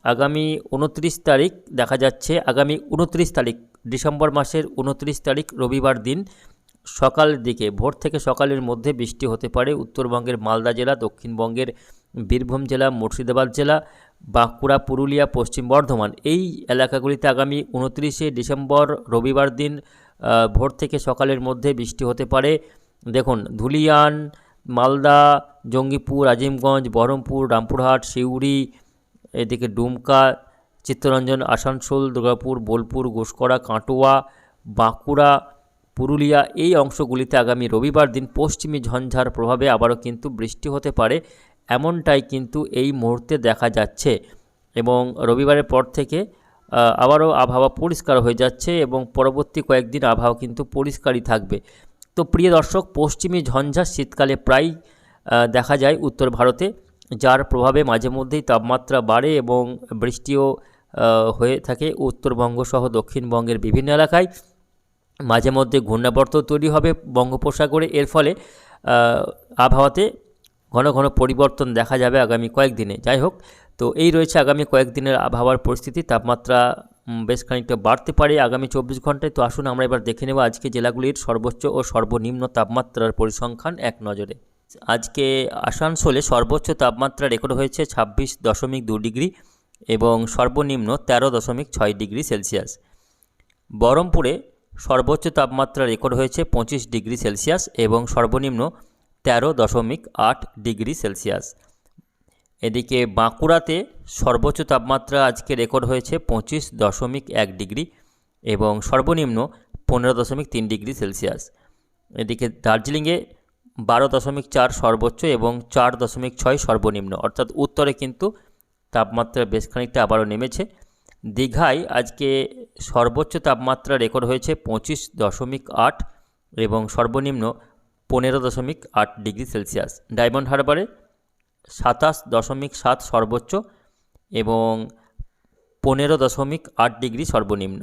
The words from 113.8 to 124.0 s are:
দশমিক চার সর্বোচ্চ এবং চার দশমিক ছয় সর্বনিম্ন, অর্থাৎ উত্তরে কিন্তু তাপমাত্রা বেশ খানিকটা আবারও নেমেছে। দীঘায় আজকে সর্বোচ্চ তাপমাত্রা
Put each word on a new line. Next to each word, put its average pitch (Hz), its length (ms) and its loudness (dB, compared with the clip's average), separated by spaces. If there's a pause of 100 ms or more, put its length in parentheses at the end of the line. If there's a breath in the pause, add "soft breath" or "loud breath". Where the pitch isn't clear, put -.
দশমিক 139 300 -4 (100)
চার 127 140 4 (120)
সর্বোচ্চ 117 400 0 (160)
এবং 117 140 0 (240)
চার 123 160 4 (100)
দশমিক 127 400 -6
ছয় 135 240 2
সর্বনিম্ন, 104 460 -2 (140)
অর্থাৎ 117 220 -4 (160)
উত্তরে 143 380 -2
কিন্তু 131 240 -8 (680 soft breath)
তাপমাত্রা 113 500 -2 (100)
বেশ 110 180 -4
খানিকটা 123 340 -4
আবারও 110 260 2
নেমেছে। 123 320 -6 (720 soft breath)
দীঘায় 131 420 0 (200)
আজকে 135 300 -4 (600)
সর্বোচ্চ 123 440 0 (140)
তাপমাত্রা 131 460 -2 (100)